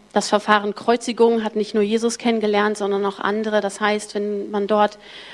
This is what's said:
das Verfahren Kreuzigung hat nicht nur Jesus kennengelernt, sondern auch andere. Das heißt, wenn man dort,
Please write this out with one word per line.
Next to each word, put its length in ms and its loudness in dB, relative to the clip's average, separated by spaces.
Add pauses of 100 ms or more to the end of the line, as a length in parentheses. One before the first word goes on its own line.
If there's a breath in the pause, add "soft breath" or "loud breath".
(120)
das 160 0
Verfahren 480 2
Kreuzigung 680 2
hat 140 -4
nicht 180 -2
nur 80 2
Jesus 360 0
kennengelernt, 600 0
sondern 260 -2
auch 140 -4
andere. 420 0
Das 200 -4
heißt, 340 -2
wenn 380 -4
man 160 -2
dort, 280 2 (380 loud breath)